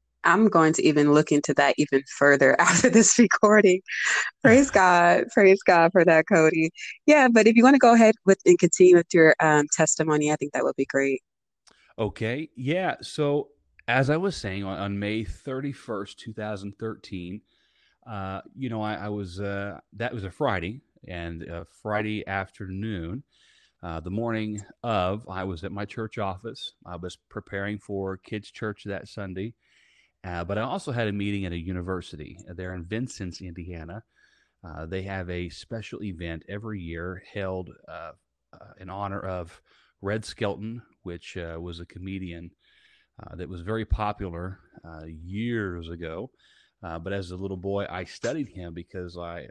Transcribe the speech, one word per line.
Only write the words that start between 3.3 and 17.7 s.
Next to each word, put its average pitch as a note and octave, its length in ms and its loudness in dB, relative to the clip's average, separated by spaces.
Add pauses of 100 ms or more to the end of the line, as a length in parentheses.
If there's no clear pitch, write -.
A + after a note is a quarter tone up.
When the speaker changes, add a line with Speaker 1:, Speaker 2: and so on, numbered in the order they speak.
Speaker 1:
Praise C4 300 6
Speaker 2:
<laughs> G3+ 100 4
Speaker 1:
God. F3 520 6
Praise G3 300 6
God E3+ 280 6
for F3 140 6
that, D#3+ 220 6
Cody. D#3+ 440 4 (340)
Yeah, D4 220 8
but A3+ 200 6
if A3+ 80 6
you A#3 80 8
wanna C4+ 140 8
go A#3+ 160 8
ahead A3+ 220 8 (100)
with F#3+ 200 6
and F3 120 8
continue F3+ 380 8
with E3+ 180 4
your, D#3+ 260 8
um, D3+ 260 4 (100)
testimony, D#3 560 0
I D3+ 60 2
think C#3+ 160 -8
that B2+ 100 -2
would C#3 140 -2
be C#3 80 -2
great. C3+ 360 -2 (800)
Speaker 2:
Okay. A2+ 560 -6
Yeah. D3+ 460 -2
So C#3+ 480 -4 (380)
as B2+ 220 2
I D3+ 80 0
was F#3 180 -4
saying, G2 280 -8
on, F#2+ 140 -6
on G2+ 220 -6
May G#2+ 240 -4
thirty-first, C3 960 -10
two A#2 140 -16
thousand G2+ 440 -10
thirteen, G2+ 640 -12 (640)